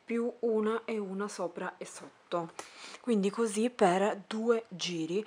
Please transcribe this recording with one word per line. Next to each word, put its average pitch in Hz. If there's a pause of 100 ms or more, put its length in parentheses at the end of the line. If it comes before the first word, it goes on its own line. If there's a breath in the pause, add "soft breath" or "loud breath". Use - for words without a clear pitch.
più 233
una 220
e 226
una 196
sopra 180
e 185
sotto, - (480 loud breath)
quindi 208
così 220
per 196
due 226
giri, 170